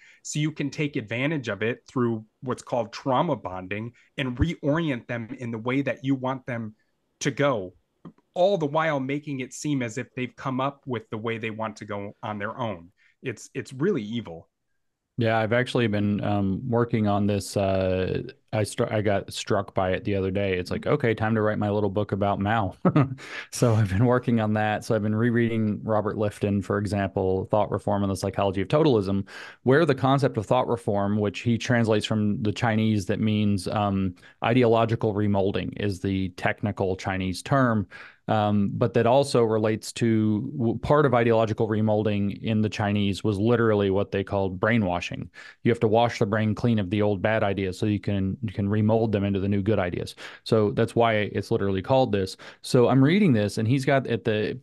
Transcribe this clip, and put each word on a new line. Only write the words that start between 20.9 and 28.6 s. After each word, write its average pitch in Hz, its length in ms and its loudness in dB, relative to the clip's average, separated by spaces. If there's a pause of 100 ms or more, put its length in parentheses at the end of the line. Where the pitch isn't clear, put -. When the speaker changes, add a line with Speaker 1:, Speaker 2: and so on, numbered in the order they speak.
Speaker 2:
time 113 220 0
to 107 80 2
write 104 160 0
my 104 100 -2
little 104 220 0
book 101 220 -2
about 101 280 0
Mao." 104 340 0 (100)
<laughs> 139 320 2 (360)
So 120 220 4
I've 107 160 2
been 101 160 2
working 120 340 2
on 107 140 0
that. 107 280 0
So 120 120 -2
I've 104 80 0
been 107 120 0
rereading 113 720 0
Robert 107 320 0
Lifton, 104 480 0
for 104 140 -2
example, 95 720 0
Thought 104 200 2
Reform 101 320 0
and 98 80 0
the 95 60 -2
Psychology 98 460 0